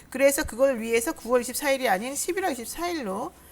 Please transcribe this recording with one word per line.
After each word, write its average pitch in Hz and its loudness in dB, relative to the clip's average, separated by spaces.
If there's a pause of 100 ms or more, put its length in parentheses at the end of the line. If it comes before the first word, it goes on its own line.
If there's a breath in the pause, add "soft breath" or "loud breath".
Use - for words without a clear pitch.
그래서 277 4
그걸 247 2
위해서 226 0
구월 247 2
이십사 262 -2
일이 262 2
아닌 220 0
십일월 370 -2
이십사 254 -6
일로 277 -4 (180 loud breath)